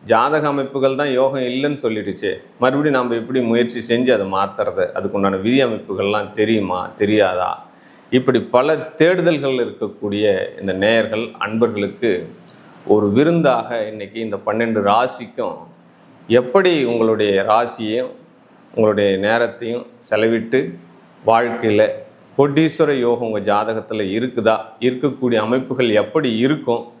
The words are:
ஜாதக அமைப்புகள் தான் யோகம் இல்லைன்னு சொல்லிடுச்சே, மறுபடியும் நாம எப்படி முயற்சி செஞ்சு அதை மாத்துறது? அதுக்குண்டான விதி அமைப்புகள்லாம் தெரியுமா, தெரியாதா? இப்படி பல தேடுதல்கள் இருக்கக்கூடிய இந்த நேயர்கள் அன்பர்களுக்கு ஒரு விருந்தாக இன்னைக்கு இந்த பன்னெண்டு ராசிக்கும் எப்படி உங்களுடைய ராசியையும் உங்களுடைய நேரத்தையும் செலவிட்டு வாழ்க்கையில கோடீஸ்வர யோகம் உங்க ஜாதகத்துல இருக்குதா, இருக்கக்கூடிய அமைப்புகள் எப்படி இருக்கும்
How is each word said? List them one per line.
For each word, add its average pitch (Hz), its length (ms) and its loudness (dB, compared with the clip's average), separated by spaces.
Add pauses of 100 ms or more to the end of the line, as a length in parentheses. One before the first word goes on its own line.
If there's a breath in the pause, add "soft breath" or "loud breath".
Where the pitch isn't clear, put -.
ஜாதக 139 440 2
அமைப்புகள் 135 540 -2
தான் 143 100 -2
யோகம் 131 400 0
இல்லைன்னு 139 320 -4
சொல்லிடுச்சே, 101 500 -4 (260)
மறுபடியும் 139 400 2
நாம 120 160 -2
எப்படி 127 260 -2
முயற்சி 117 460 0
செஞ்சு 120 260 2
அதை 98 180 0
மாத்துறது? 98 540 -2 (100)
அதுக்குண்டான 98 460 -2
விதி 127 220 2
அமைப்புகள்லாம் 101 680 -4
தெரியுமா, 101 640 0
தெரியாதா? 95 560 2 (600 loud breath)
இப்படி 123 300 2
பல 139 360 2
தேடுதல்கள் 156 800 0
இருக்கக்கூடிய 104 680 -4 (360)
இந்த 98 140 -4
நேயர்கள் 107 500 0 (140)
அன்பர்களுக்கு 107 720 -2 (760 loud breath)
ஒரு 104 260 4
விருந்தாக 135 580 2 (180)
இன்னைக்கு 107 320 -12
இந்த 107 260 -6
பன்னெண்டு 110 380 0
ராசிக்கும் 104 760 -2 (720)
எப்படி 127 420 4 (120)
உங்களுடைய 110 600 2
ராசியையும் 113 680 0 (640)
உங்களுடைய 101 440 2
நேரத்தையும் 117 680 -2 (140)
செலவிட்டு 113 600 0 (680)
வாழ்க்கையில 110 600 2 (500)
கோடீஸ்வர 147 640 2
யோகம் 120 280 0
உங்க 107 120 -4
ஜாதகத்துல 107 720 -2
இருக்குதா, 113 460 0 (220)
இருக்கக்கூடிய 127 560 -2
அமைப்புகள் 123 540 0
எப்படி 113 480 0
இருக்கும் 127 460 0 (180)